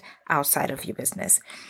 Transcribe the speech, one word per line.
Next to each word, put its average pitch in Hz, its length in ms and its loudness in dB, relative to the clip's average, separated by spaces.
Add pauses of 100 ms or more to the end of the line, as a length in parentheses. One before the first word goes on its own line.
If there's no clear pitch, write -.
(300)
outside 143 420 2
of 135 140 -6
your - 100 -6
business. - 460 0 (280)